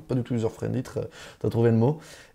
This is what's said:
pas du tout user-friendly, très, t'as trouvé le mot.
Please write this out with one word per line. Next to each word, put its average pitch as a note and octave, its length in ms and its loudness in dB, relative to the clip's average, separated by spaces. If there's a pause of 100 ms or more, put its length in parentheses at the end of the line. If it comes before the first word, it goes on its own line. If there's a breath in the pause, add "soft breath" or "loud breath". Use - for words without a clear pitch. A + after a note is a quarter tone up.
pas B2+ 60 -2
du B2 80 0
tout B2 120 -6
user-friendly, A2+ 480 -4
très, - 200 -8 (380 loud breath)
t'as A2 100 0
trouvé A#2 200 4
le A2+ 60 6
mot. C3+ 220 4 (360 loud breath)